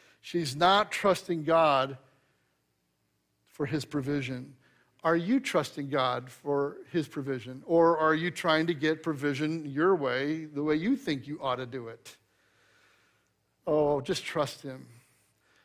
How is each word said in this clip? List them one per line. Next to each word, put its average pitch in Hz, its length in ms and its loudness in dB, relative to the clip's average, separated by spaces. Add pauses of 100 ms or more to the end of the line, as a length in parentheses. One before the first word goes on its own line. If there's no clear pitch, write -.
(200)
She's 156 340 -4
not 190 380 4
trusting 175 520 0
God 143 520 4 (1500)
for - 200 -6
his 147 180 -4
provision. 135 720 -6 (480)
Are 165 140 2
you 196 240 0
trusting 147 480 -2
God 127 420 -2
for 143 460 -2 (160)
his 156 160 -2
provision? 131 580 -8
Or 165 320 6
are 156 160 4
you 165 160 0
trying 160 380 2
to 175 60 0
get 156 280 0
provision 151 640 -2
your 151 320 2
way, 143 480 -2
the 147 180 -6
way 151 140 2
you 196 180 0
think 139 320 -4
you 147 140 -10
ought 131 160 -2
to 127 100 -8
do 120 220 -10
it? - 280 -18 (1500)
Oh, 147 340 2
just 156 240 -6
trust - 380 -6
him. 131 240 -14 (800)